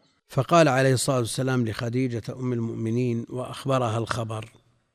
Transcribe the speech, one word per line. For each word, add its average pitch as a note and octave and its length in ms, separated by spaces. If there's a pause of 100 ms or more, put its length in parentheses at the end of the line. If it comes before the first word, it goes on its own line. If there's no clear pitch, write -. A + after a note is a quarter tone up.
(280)
فقال D#3+ 400
عليه C3 240
الصلاة C3 260
والسلام B2+ 500
لخديجة A#2 540 (100)
أم B2+ 200
المؤمنين A#2 760
وأخبرها B2 680
الخبر: A2+ 540 (420)